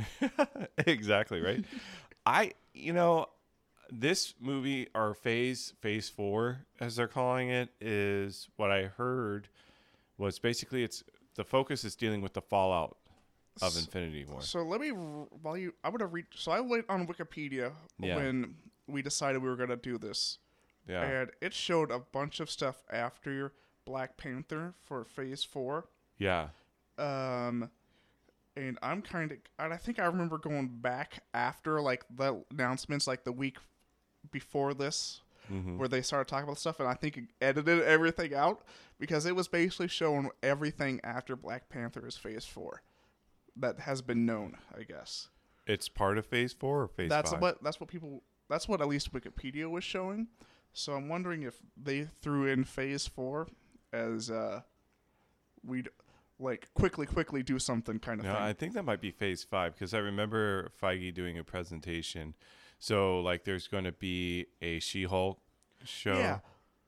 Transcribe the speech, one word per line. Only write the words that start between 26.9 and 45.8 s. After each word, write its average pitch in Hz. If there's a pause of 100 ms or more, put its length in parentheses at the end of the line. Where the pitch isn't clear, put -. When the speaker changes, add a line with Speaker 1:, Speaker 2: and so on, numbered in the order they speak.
Speaker 2:
Um, 123 (880)
and 131
I'm 165
kinda, 156 (200)
and 160
I 170
think 233
I 190
remember 170
going 147
back 123 (100)
after, 139
like, 131 (100)
the 131
announcements, 135
like, 131
the 127
week 131 (760)
before 139
this, 139 (300)
Speaker 1:
Mm-hmm. 92
Speaker 2:
where 131
they 127
started 139
talking 139
about 143
stuff, 160
and 135
I 123
think 147
it 123 (180)
edited 151
everything 160
out 160 (380)
because 151
it 180
was 180
basically 175
showing 147 (140)
everything 143
after 123
Black 120
Panther 113
is 117
phase 110
four. - (720)
That 123
has 135
been 117
known, 107 (200)
I 110
guess. - (380)
Speaker 1:
It's 104